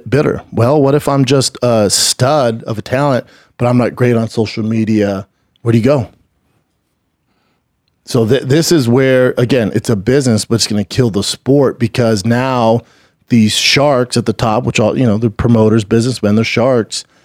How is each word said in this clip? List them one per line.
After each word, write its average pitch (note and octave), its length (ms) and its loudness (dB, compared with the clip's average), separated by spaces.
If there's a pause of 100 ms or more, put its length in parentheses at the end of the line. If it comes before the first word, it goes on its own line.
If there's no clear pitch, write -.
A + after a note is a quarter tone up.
bidder. C3+ 360 -2 (100)
Well, C3 300 0
what C3+ 120 2
if D3 140 -2
I'm C#3 160 2
just C3 380 0
a A2+ 260 2
stud B2+ 760 -2
of A2+ 140 -6
a G#2 40 -12
talent, C3 440 -2 (300)
but A#2+ 100 -2
I'm B2 120 2
not G#2+ 180 0
great B2 180 0
on A2+ 140 -2
social A2+ 340 -6
media? G#2+ 640 -2 (360)
Where A#2 100 0
do A#2 60 4
you G#2+ 60 -2
go? C3 260 0 (1900)
So A#2 240 -2
th-, B2 140 2
this D3+ 280 0
is D3+ 160 2
where, B2+ 520 2
again, A#2+ 360 0
it's - 140 -4
a A#2 80 2
business, A#2 480 0
but A#2+ 120 -2
it's - 100 -2
gonna G#2 180 -2
kill B2 240 -2
the G2 160 -2
sport C3+ 540 0
because A2+ 480 0
now A#2+ 560 0 (480)
these A2 260 2
sharks C3+ 600 0
at A2+ 80 -2
the A2 80 -2
top, A#2 300 -2
which A#2+ 140 -2
all, G#2+ 200 0
you C3 80 2
know, G#2 100 2
the A2+ 140 0
promoters, A2 520 2
businessmen, A2+ 520 0
they're A2+ 100 2
sharks. A#2+ 600 -2 (200)